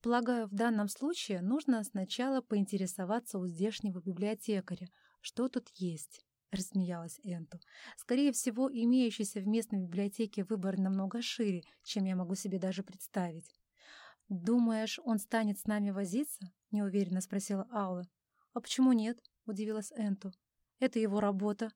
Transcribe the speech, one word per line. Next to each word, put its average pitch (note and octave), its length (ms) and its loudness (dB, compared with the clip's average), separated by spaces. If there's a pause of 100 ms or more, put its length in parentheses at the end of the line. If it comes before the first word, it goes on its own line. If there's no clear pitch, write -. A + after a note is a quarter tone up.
«Полагаю, A#3+ 460 2
в G3 60 -10
данном G#3 360 2
случае A#3+ 520 -4
нужно A#3 420 2
сначала B3 580 -2
поинтересоваться G3 960 -2
у F3+ 80 -2
здешнего F#3 540 -2
библиотекаря, F#3 880 -2 (320)
что - 280 -4
тут B3+ 280 -6
есть», - 480 -6 (280)
рассмеялась F3+ 720 -4
Энту. F3 340 -10 (380)
«Скорее C#4 340 2
всего, B3+ 400 0
имеющийся A#3 680 2
в F#3+ 80 0
местной G#3+ 320 2
библиотеке G3+ 640 -2
выбор F#3+ 340 0
намного F#3+ 440 0
шире, G3+ 420 -2 (200)
чем G3 200 -2
я F#3+ 120 0
могу F3+ 180 0
себе F#3+ 240 -4
даже F#3 240 -2
представить». - 760 -6 (720)
«Думаешь, A3 760 2
он A3+ 140 2
станет G#3+ 400 0
с - 80 -6
нами G#3 240 2
возиться?» G3 640 -2 (180)
неуверенно G3 500 2
спросила G3 520 -2
Аула. F#3 340 -2 (480)
«А A#3+ 60 -2
почему C4 320 6
нет?» A#3 260 2 (280)
удивилась G#3+ 500 -4
Энту. G3 360 -2 (460)
«Это C4 200 2
его G#3+ 220 2
работа. G#3 560 0